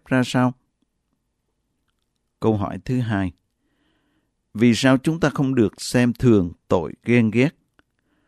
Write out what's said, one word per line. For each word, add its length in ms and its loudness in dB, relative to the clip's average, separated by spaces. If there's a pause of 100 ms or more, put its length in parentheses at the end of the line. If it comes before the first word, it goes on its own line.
ra 200 0
sao? 280 -2 (1900)
Câu 180 0
hỏi 280 -8
thứ 140 -4
hai. 320 -4 (1200)
Vì 220 2
sao 220 4
chúng 220 -4
ta 100 0
không 260 -2
được 260 0
xem 320 0
thường 380 2 (160)
tội 260 -2 (100)
ghen 280 2
ghét? 240 0 (720)